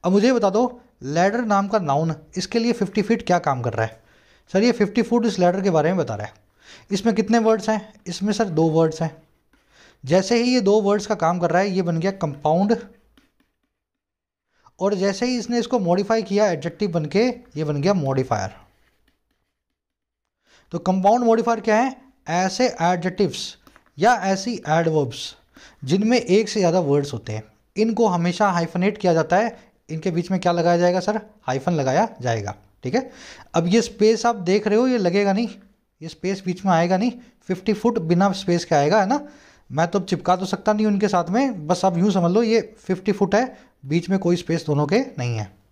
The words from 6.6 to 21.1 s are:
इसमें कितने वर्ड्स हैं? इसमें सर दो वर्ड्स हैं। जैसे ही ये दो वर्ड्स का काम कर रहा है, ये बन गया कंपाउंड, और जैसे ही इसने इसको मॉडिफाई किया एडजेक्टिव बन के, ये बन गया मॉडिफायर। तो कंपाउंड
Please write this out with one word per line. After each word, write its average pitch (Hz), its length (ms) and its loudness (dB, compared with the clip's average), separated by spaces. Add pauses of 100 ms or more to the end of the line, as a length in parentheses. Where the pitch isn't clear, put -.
इसमें 202 240 0
कितने 226 240 0
वर्ड्स 220 320 2
हैं? 214 220 -4 (140)
इसमें 190 260 -4
सर 220 120 0
दो 160 180 0
वर्ड्स 160 400 2
हैं। - 200 -8 (840)
जैसे 190 380 2
ही 247 120 2
ये 254 60 4
दो 202 200 4
वर्ड्स 202 260 0
का 214 80 -2
काम 175 240 0
कर 170 120 0
रहा 175 120 4
है, 202 80 0
ये 185 120 -2
बन 165 160 -2
गया 180 120 -2
कंपाउंड, 175 680 0 (2000)
और 202 140 0
जैसे 196 320 -2
ही 247 120 -2
इसने 240 200 -2
इसको 240 200 -2
मॉडिफाई 196 440 0
किया 202 240 2
एडजेक्टिव 170 440 -4
बन 165 160 -2
के, 185 160 0 (340)
ये 156 80 -4
बन 147 180 -4
गया 196 120 2
मॉडिफायर। 131 560 -2 (2250)
तो 170 60 -8
कंपाउंड 196 460 2